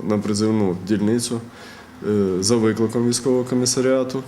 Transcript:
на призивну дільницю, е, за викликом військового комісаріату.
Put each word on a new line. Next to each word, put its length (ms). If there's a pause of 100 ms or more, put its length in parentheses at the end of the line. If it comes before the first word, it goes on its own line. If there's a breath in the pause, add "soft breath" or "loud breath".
на 100
призивну 580 (100)
дільницю, 540 (680 loud breath)
е, 200 (120)
за 160
викликом 520
військового 360
комісаріату. 840